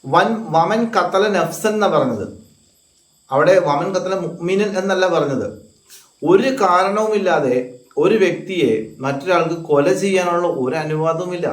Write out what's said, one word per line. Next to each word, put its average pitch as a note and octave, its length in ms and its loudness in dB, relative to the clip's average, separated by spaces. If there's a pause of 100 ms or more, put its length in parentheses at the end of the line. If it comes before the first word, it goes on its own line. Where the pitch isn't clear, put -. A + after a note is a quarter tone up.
വൻ F3 260 2 (240)
വമൻ F#3+ 280 2 (140)
കത്തല G3 300 2 (100)
നഫ്സൻ F3 400 -2
എന്നാ G3+ 200 2
പറഞ്ഞത്. A#2+ 300 0 (1080)
അവിടെ D#3 200 4 (140)
വമൻ F3 280 0
കത്തല F#3 280 -2
മുഅ്മിനൻ F#3+ 480 -2 (100)
എന്നല്ല F#3+ 320 0
പറഞ്ഞത്. C#3 320 0 (840)
ഒരു A#3 180 4 (140)
കാരണവുമില്ലാതെ F#3 920 2 (480)
ഒരു G#3 200 4
വ്യക്തിയെ D#3+ 500 0 (300)
മറ്റൊരാൾക്ക് E3 520 0 (140)
കൊല C#3+ 160 4 (160)
ചെയ്യാനുള്ള F3 460 0 (160)
ഒരു C#3+ 200 -2
അനുവാദവുമില്ല. D#3+ 680 -4